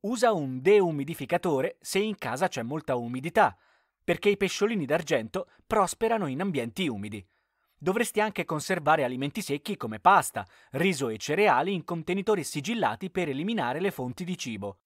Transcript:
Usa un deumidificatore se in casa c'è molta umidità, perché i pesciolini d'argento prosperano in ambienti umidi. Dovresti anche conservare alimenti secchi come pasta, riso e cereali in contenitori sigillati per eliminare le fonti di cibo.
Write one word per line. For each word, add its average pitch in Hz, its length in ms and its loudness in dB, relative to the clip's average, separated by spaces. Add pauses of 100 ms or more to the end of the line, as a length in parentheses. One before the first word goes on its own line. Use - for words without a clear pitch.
Usa 233 260 4
un 135 300 -2
deumidificatore 160 1200 2
se - 180 -2
in 214 180 -2
casa 139 300 -2
c'è 131 140 -4
molta 135 340 -4
umidità, 127 640 0 (440)
perché - 280 0
i 196 80 2
pesciolini 202 480 0
d'argento 151 640 0 (180)
prosperano 214 600 2
in 135 120 -4
ambienti 160 480 -2
umidi. 104 380 -6 (580)
Dovresti 185 380 0
anche 202 240 -2
conservare 156 580 0
alimenti 131 380 -4
secchi 147 340 -4
come 110 240 -8
pasta, 175 480 4 (240)
riso 147 380 0
e 110 80 -4
cereali 165 560 2
in 170 100 -4
contenitori 175 600 -2
sigillati 165 640 -2
per 180 180 -2
eliminare 151 540 -2
le 202 100 0
fonti 127 320 -8
di 175 140 -6
cibo. 104 480 -8